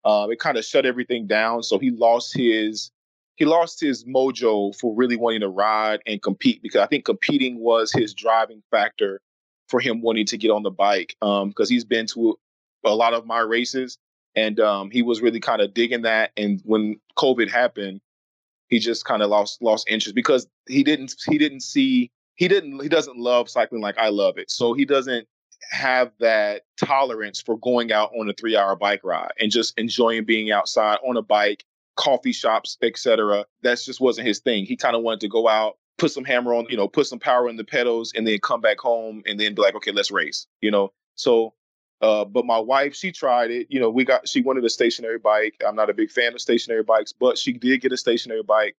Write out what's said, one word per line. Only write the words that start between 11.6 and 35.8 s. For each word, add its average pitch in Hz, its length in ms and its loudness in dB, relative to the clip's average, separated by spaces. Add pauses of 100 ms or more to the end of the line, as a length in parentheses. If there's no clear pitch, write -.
he's 120 160 0
been 113 240 -2
to 113 300 0 (460)
a 107 100 4
lot 117 200 2
of 113 120 -4
my 117 140 -2
races, 120 580 -2 (360)
and, 107 260 0
um, 101 300 2
he 120 120 0
was 117 180 0
really 117 200 2
kinda 110 280 0
digging 117 340 -2
that. 110 340 0
And 101 280 -2
when 107 360 0 (180)
covid 117 320 2
happened, 104 500 -2 (680)
he 120 100 2
just 113 260 -2
kinda 107 220 0
lost, 104 340 0
lost 110 300 0
interest 107 240 -4
because 123 320 2 (220)
he 135 160 2
didn't, 135 320 -2 (120)
he 151 100 0
didn't 143 200 -2
see, 127 500 0 (280)
he 180 100 0
didn't, 156 340 0
he 143 80 -8
doesn't 147 300 0
love 120 320 2
cycling 110 320 -2
like 101 160 -4
I 110 120 2
love 98 280 2
it. 90 100 -12
So 117 260 0
he 139 100 2
doesn't 127 420 0 (460)
have 127 480 0
that 107 420 2 (140)
tolerance 117 680 -2
for 113 160 -4
going 120 320 0
out 107 260 2
on 110 140 -4
a - 20 -6
three-hour 101 440 0
bike 101 260 -2
ride 85 380 -4
and 107 100 0
just 113 260 -2
enjoying 113 480 0
being 110 280 0
outside 107 520 2
on 127 120 -2
a 110 60 0
bike, 104 420 0 (320)
coffee 131 360 0
shops, - 480 -2
et 117 160 0
cetera. 104 480 2 (160)
That's 120 240 -2
just 131 160 -12
wasn't 120 280 2
his 104 100 -2
thing. 107 280 0
He 123 100 -6
kinda 117 240 0
wanted 113 220 -4
to 107 60 -4
go 113 200 2
out, 107 280 2 (220)